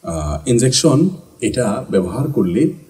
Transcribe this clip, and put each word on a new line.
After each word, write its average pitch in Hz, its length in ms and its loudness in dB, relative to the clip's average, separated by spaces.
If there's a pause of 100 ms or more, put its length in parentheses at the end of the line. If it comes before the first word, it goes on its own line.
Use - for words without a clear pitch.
আহ, 160 420 -4
injection 131 640 2 (320)
এটা 113 480 -2
ব্যবহার 101 420 -2
করলে 110 420 0 (160)